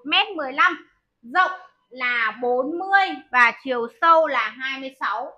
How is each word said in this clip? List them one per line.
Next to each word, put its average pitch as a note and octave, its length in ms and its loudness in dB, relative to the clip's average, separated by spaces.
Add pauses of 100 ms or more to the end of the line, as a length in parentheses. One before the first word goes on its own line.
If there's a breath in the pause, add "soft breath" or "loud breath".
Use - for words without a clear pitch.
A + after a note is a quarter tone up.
mét F#4 320 0
mười C4+ 160 -8
lăm, E4 360 0 (340)
rộng D#4 280 0 (380)
là A#3+ 540 -4
bốn C4 360 -2
mươi F#4+ 280 2 (240)
và A#3+ 220 4 (120)
chiều B3 220 -4 (140)
sâu D#4+ 260 6
là A#3+ 220 -2
hai C4 320 -10
mươi C4 200 -12
sáu. A#3 260 -4 (120)